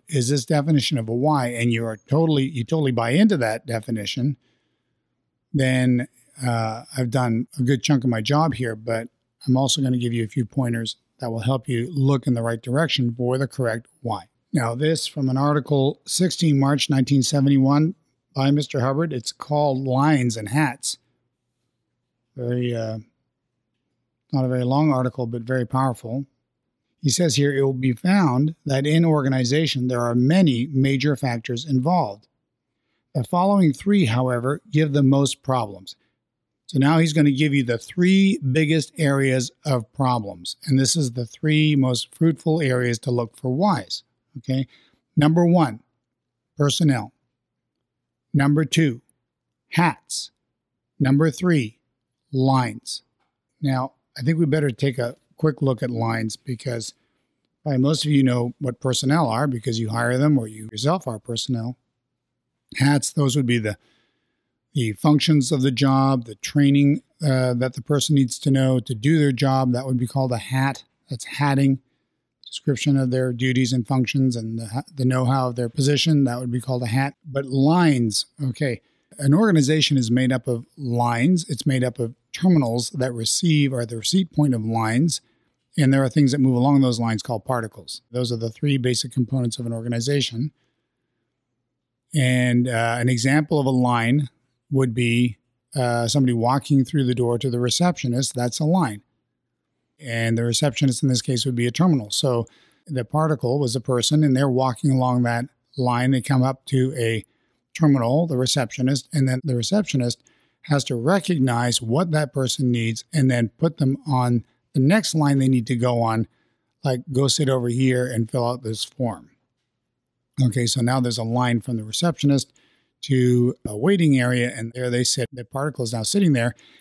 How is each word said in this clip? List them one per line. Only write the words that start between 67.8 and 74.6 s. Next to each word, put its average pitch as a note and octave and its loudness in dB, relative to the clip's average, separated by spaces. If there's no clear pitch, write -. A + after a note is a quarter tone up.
person D3 -2
needs C3+ 2
to C#3 -2
know C3 2
to A#2+ -6
do C#3 2
their C#3+ 4
job. C3 0
That B2+ -4
would B2+ -2
be B2 -2
called C3 -2
a A#2 -2
hat. C3 -2
That's B2+ -10
hatting. C#3 0
Description C#3 -2
of C3 0
their B2+ -2
duties B2+ 0
and B2 -2
functions C3 0
and A2+ -8
the A2+ -10